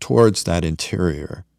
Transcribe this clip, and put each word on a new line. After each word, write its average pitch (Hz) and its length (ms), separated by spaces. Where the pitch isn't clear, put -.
towards 117 440
that 85 200
interior. 80 800